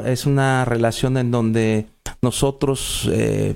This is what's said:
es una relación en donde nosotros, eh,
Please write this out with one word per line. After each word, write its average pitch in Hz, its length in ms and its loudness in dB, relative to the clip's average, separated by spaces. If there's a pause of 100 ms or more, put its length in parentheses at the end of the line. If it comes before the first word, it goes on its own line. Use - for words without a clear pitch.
es 123 220 -2
una 135 380 2
relación 120 520 0
en 123 140 0
donde 113 560 2 (340)
nosotros, 135 920 -2
eh, 104 440 0